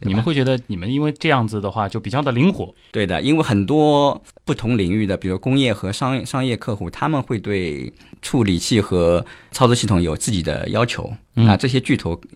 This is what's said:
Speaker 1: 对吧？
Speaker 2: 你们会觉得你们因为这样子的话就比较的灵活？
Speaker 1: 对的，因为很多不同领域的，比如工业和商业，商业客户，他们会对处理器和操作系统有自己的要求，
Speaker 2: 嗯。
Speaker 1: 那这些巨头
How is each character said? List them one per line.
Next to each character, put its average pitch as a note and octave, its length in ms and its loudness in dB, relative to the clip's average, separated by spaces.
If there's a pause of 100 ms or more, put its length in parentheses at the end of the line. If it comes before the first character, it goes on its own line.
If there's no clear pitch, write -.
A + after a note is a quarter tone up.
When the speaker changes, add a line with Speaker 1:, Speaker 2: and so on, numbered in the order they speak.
Speaker 1:
对 - 60 -4
吧？ - 20 -2
Speaker 2:
你 F#2+ 60 0
们 A2 80 0
会 D#3+ 120 0
觉 C3+ 100 0
得 B2+ 220 0
你 G2+ 100 -6
们 F#2 160 -6
因 C#3 80 0
为 D3+ 120 0
这 D#3 160 -6
样 B2+ 180 2
子 G#2 140 -4
的 G2 100 -4
话 G2+ 180 -2
就 A2 120 -6
比 G#2 100 -8
较 B2+ 100 -2
的 C#3 120 -2
灵 C#3+ 200 4
活？ F2 200 -6 (180)
Speaker 1:
对 G#2 160 -2
的， E2+ 160 -2
因 C#3 140 2
为 D#3 60 2
很 G2+ 240 2
多 D3 540 2 (240)
不 D#3 80 -2
同 A#2+ 240 -2
领 F#2 160 0
域 G#2+ 140 0
的， F#2+ 100 -2
比 F#2 120 -6
如 F#2 100 -2
工 C3 180 0
业 C3 160 2
和 F#2+ 200 -4
商 C3 240 -2
业， G#2+ 80 -6
商 C3 200 -4
业 A#2+ 120 -2
客 A2+ 180 -6
户， F2 160 -8
他 - 180 -4
们 D3 140 0
会 A#2+ 160 -4
对 E2 540 -4 (280)
处 C3 220 0
理 F#2+ 160 4
器 A2 220 2
和 F2 440 2 (280)
操 B2+ 160 4
作 A#2+ 80 4
系 A#2+ 100 -2
统 F#2+ 160 4
有 D#2 140 -2
自 - 160 -4
己 F2+ 100 0
的 - 280 -4
要 G#2+ 140 0
求， - 300 -6 (220)
Speaker 2:
嗯。 A2+ 100 6
Speaker 1:
那 G#2 100 6
这 C3 120 0
些 B2+ 120 0
巨 C3 160 0
头 E2+ 240 -4 (160)